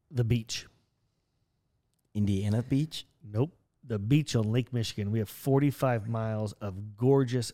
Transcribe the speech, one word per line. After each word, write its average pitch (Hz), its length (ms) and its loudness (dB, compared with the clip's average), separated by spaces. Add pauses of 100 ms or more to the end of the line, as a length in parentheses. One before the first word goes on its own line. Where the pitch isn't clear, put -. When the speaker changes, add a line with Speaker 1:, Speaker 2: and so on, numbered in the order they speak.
(120)
Speaker 1:
The 120 140 0
beach. 113 420 -2 (1500)
Speaker 2:
Indiana 104 480 2
Beach? 139 460 -2 (160)
Speaker 1:
Nope. 110 320 -2 (300)
The 113 140 -4
beach 139 360 2
on 107 140 2
Lake 117 220 0
Michigan. 104 400 -2
We 113 80 0
have 104 80 -2
forty-five 135 800 0
miles 110 460 -4
of 101 420 -8
gorgeous 127 580 2